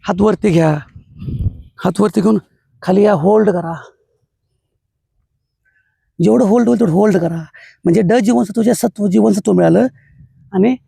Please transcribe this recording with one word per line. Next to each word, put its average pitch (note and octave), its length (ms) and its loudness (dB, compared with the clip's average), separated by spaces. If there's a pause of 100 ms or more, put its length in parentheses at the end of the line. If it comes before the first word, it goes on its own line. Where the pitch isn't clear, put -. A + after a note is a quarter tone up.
हात F#3 160 -6
वरती G#3 300 0
घ्या, D#3 280 2 (1040)
हात F#3 160 -4
वरती G#3 200 0
घेऊन G#3 180 0 (440)
खाली F#3+ 200 0
या, G#3 100 4
होल्ड G3+ 380 2
करा, E3+ 300 -6 (2500)
जेवढं A3+ 220 2
होल्ड A3+ 240 2
होईल, A#3+ 120 0
तेवढं F#3+ 120 0
होल्ड G3+ 240 2
करा. E3+ 220 -4 (460)
म्हणजे F3+ 180 2
ड F3 100 0
जीवनसत्व, A3+ 500 0
जे A3 120 2
सत्व, G#3 320 -4
जीवनसत्व G#3 460 0
मिळालं F3+ 340 2 (680)
आणि G#3+ 240 0 (120)